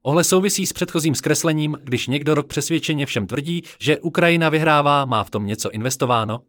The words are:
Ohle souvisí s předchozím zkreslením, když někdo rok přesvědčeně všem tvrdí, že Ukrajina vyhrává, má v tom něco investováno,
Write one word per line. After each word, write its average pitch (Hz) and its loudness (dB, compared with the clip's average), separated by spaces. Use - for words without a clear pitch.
Ohle 160 2
souvisí 190 2
s - -6
předchozím 160 -2
zkreslením, 151 0
když 151 -4
někdo 147 0
rok 143 0
přesvědčeně 147 -2
všem 101 -4
tvrdí, 147 -4
že 143 0
Ukrajina 170 2
vyhrává, 147 4
má 110 0
v - -6
tom 104 -4
něco 104 -6
investováno, 117 -2